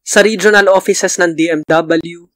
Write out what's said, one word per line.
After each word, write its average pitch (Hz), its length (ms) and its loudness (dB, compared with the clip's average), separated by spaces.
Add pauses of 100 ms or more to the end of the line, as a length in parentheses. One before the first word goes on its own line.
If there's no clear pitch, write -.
Sa - 220 0
regional 202 480 2
offices 190 480 0
ng 175 160 0
D 160 160 -2
M 156 160 -2
W 165 680 -4